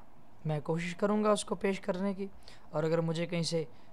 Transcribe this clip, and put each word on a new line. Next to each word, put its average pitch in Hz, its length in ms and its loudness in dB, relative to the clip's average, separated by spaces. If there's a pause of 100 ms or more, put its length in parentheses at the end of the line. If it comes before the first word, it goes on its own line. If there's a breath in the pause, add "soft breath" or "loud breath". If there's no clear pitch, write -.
(480)
मैं 151 140 0
कोशिश 170 320 0
करूँगा 214 380 4
उसको 208 240 2
पेश 196 240 0
करने 196 340 0
की, 196 160 -6 (440 loud breath)
और 156 100 2
अगर 165 180 4
मुझे 165 240 0
कहीं 170 180 0
से 160 240 0 (240 loud breath)